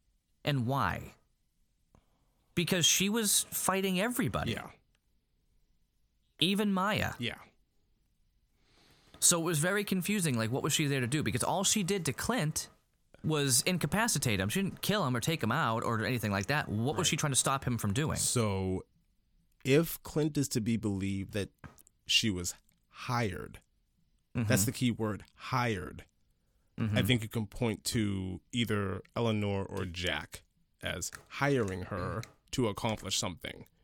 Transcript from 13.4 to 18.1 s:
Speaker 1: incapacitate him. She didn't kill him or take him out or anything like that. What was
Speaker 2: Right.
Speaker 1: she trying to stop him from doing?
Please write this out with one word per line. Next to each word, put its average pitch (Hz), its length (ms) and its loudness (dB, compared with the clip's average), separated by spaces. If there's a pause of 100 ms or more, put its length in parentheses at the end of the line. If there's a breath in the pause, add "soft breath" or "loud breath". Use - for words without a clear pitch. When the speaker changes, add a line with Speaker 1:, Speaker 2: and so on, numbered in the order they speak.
Speaker 1:
incapacitate 160 760 2
him. 95 100 2
She 190 120 0
didn't 190 200 -4
kill 196 240 2
him 127 100 0
or 120 40 0
take 160 220 0
him 107 100 0
out 120 320 0
or 110 220 0
anything 113 260 0
like 98 160 0
that. 143 220 0
What 117 260 0
was 180 100 0
Speaker 2:
Right. - 60 4
Speaker 1:
she 165 60 0
trying 151 140 0
to 127 60 2
stop 135 280 0
him 123 120 0
from 104 160 0
doing? 143 240 0